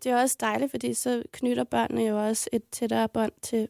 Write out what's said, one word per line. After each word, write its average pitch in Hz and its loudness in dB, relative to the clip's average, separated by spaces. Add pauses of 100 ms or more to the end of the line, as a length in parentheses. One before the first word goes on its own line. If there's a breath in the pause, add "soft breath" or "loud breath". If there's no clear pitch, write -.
det 254 0
er 247 6
også 262 2
dejligt, 226 0
fordi 240 -4
så 240 0 (100)
knytter 247 0
børnene 233 0
jo 214 2
også 220 -2
et 226 0 (100)
tættere 226 0
bånd 220 -2 (100)
til 220 0